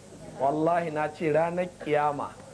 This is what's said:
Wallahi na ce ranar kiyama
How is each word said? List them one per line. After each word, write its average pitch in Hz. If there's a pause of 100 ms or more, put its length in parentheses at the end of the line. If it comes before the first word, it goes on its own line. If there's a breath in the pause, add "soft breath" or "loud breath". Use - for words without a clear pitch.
(400)
Wallahi 156
na 151
ce 151
ranar 170 (160)
kiyama 147 (240)